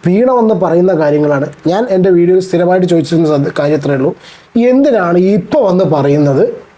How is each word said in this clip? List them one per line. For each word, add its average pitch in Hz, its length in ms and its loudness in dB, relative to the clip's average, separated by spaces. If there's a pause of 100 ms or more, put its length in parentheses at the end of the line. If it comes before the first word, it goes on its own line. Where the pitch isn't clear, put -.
വീണ 226 240 2
വന്ന് 226 240 0
പറയുന്ന 175 380 0
കാര്യങ്ങളാണ്. 147 540 0 (200)
ഞാൻ 202 220 0
എൻ്റെ 190 200 0
വീഡിയോയിൽ 180 320 2
സ്ഥിരമായിട്ട് 180 460 0
ചോദിച്ചിരുന്ന 160 420 0
സദ്-, 143 300 -2
കാര്യം 147 160 0
ഇത്രയേ 143 200 -2
ഉള്ളൂ. 139 200 -2 (540)
എന്തിനാണ് 233 480 2
ഇപ്പോൾ 202 460 0
വന്ന് 185 220 0
പറയുന്നത് 143 920 0